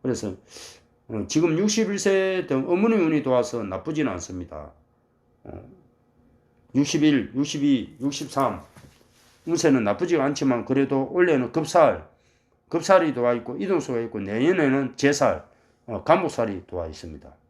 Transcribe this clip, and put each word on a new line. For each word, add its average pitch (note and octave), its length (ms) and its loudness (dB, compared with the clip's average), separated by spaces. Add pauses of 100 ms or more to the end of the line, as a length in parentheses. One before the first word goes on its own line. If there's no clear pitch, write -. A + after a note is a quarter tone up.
그래서, G#2+ 340 -4 (720)
어, G#2+ 180 -6
지금 D#3+ 300 2
육십일 G#3 420 0
세 F#3+ 480 0
등 C3+ 220 -2
어머니 G#3+ 260 2
운이 D#3 280 2
도와서 A#2+ 400 0
나쁘지는 B2+ 500 -4
않습니다. E2+ 580 -12 (720)
어, - 260 -16 (1040)
육십일, C#3+ 600 2
육십이, C#3 640 0
육십삼 C3+ 640 -4 (840)
운세는 D3+ 380 2
나쁘지가 C#3+ 400 0
않지만 C3+ 420 -2
그래도 C3+ 460 0
원래는 D#3+ 400 2
급살, D#3 560 2 (600)
급살이 E3+ 440 4
도와 A#2+ 200 2
있고 B2 240 -6
이동수가 E3+ 440 -2
있고 A2+ 200 -6
내년에는 C3+ 760 0
제살, C#3+ 500 2 (400)
어, G#2 180 -8
감옥살이 B2+ 600 0
도와 E2+ 220 -8
있습니다. D2+ 480 -16 (140)